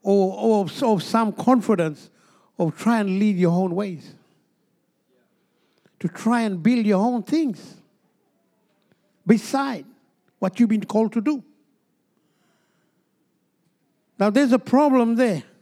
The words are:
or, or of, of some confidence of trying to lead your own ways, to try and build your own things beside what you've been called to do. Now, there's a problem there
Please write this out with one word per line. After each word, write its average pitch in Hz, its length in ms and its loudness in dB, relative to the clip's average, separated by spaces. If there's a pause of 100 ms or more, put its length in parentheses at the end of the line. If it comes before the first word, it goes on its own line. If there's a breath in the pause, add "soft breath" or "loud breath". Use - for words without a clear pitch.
or, 196 360 0
or 214 240 2
of, 180 200 -6
of 214 200 0
some 226 300 -2
confidence 190 760 0 (500 soft breath)
of 165 200 -2
trying 220 280 0
to 190 60 -2
lead 196 240 2
your 175 160 2
own 180 220 0
ways, 185 400 -8 (1900)
to 180 80 -4
try 233 340 -2
and 190 200 -4
build 233 240 2
your 202 180 2
own 240 180 -2
things 285 520 -4 (1500)
beside 240 580 0 (540)
what 185 200 -6
you've 233 100 4
been 202 160 -2
called 214 280 -2
to 233 80 -2
do. 262 220 -4 (2750)
Now, 202 120 2
there's 247 220 2
a 254 60 4
problem 247 580 2
there 220 260 0 (200)